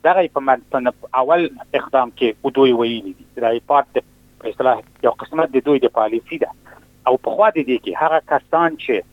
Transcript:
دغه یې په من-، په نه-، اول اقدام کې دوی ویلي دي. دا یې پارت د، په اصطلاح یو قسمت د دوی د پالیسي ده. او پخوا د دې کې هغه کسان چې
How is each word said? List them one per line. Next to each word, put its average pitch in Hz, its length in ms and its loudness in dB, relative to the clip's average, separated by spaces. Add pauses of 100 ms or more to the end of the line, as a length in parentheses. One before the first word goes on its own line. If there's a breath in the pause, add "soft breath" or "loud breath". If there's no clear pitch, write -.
دغه 180 200 4
یې 156 100 -2
په 143 60 0
من-، 131 320 0
په 135 80 -2
نه-، 123 340 -4
اول 147 360 2 (240)
اقدام 127 460 -2
کې 127 360 -2
دوی 135 160 6
ویلي 117 480 -2
دي. - 60 -20 (160)
دا 117 120 0
یې 117 140 -2
پارت 143 180 2 (100)
د، 127 100 -2 (340)
په - 100 -10
اصطلاح 127 260 0 (280)
یو 117 80 2
قسمت 160 400 -4
د 131 140 0
دوی 143 140 2
د 127 60 0
پالیسي 113 520 -2
ده. - 140 -4 (560 loud breath)
او 127 100 2
پخوا - 320 0
د 160 100 -2
دې 127 240 -2
کې 95 80 -8 (120)
هغه 156 240 0
کسان 160 580 -2
چې 104 160 -2 (120)